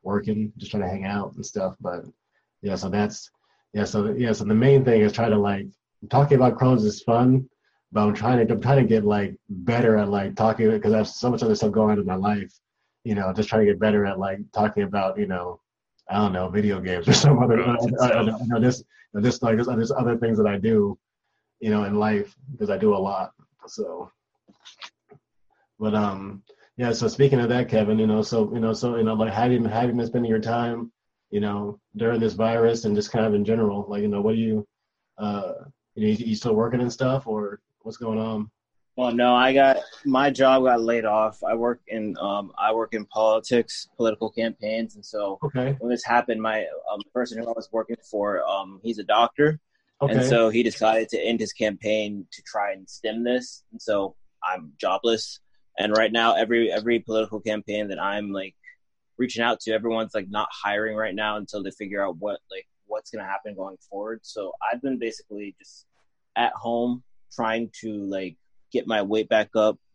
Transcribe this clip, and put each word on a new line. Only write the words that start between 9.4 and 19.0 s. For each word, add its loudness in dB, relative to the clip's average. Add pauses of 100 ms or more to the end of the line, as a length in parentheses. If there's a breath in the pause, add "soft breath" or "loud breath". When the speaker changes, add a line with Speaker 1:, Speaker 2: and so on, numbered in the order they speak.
Speaker 1:
better 2
at, 2
like, -2
talking, 2 (120)
'cause 2
I 4
have 2
so -4
much -2
other 2
stuff 0
going 4
on 2
in -2
my -2
life, -2 (500)
you -2
know, -2
just -2
trying 4
to 6
get -2
better 2
at, -4
like, -4 (120)
talking 0
about, -2
you -2
know, -6 (480)
I -4
don't 2
know, -2
video 0
games -2
or 8
<laughs> -
some 6
other, 4
Speaker 2:
Crohn's 0
Speaker 1:
uh, 0
uh, 4
uh, 2
Speaker 2:
itself. -2
Speaker 1:
you -4
know, 0
this, 2 (300 soft breath)